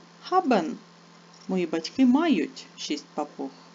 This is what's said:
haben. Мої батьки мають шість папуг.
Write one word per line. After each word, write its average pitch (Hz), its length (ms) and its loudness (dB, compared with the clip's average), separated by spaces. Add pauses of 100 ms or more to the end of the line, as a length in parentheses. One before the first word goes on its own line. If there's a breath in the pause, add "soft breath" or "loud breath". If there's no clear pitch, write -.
(300)
haben. 254 440 2 (760)
Мої 185 180 -2
батьки 165 400 0
мають 247 600 2 (100)
шість - 380 -8
папуг. 143 360 -8 (240)